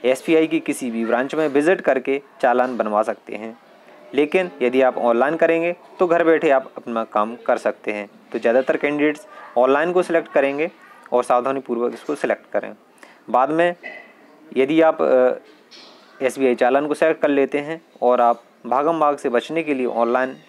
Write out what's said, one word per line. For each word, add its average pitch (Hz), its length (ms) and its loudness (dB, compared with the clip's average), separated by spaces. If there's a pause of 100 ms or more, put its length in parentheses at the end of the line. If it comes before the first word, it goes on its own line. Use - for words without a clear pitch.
एसबीआई 160 420 2
की 156 140 -2
किसी 139 300 -6
भी 113 140 -4
ब्रांच 120 300 -2
में 156 140 0
विजिट 151 320 2
करके 135 400 0 (200)
चालान 123 360 2
बनवा 107 260 0
सकते 110 320 -6
हैं, 113 220 -12 (580)
लेकिन 175 360 0 (120)
यदि 123 200 2
आप 127 160 2
ऑनलाइन 120 380 2
करेंगे 165 380 0 (240)
तो 185 80 2
घर 170 180 2
बैठे 160 260 4
आप 131 260 2
अपना 113 280 -6
काम 107 300 -2 (120)
कर 120 120 0
सकते 110 340 -6
हैं। 104 160 -8 (240)
तो 120 60 -6
ज़्यादातर 123 380 0
candidates 147 500 -2 (320)
ऑनलाइन 143 340 2
को 180 100 2
select 165 300 -2
करेंगे 143 380 0 (420)
और 123 120 2
सावधानीपूर्वक 123 680 -2
इसको 147 200 -8
select 117 380 -4
करें। 107 200 -6 (580)
बाद 117 200 2
में 170 240 0 (840)
यदि 139 240 2
आप, 160 220 4
अ, - 1200 -2
एसबीआई 131 300 0
चालान 135 340 2
को 147 60 -2
select 160 280 0
कर 151 60 0
लेते 139 320 0
हैं 160 200 -10 (220)
और 123 180 2
आप 117 220 2 (240)
भागम 147 340 0
भाग 147 180 2
से 143 100 -6
बचने 131 340 -6
के 151 120 -4
लिए 127 120 -4
ऑनलाइन 123 500 -2 (120)